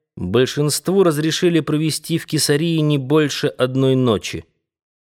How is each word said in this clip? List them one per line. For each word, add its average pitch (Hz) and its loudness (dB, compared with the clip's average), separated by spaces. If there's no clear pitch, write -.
большинству 139 0
разрешили 160 0
провести 156 -2
в - -8
Кесарии 156 0
не 151 2
больше 143 0
одной 131 0
ночи. 120 0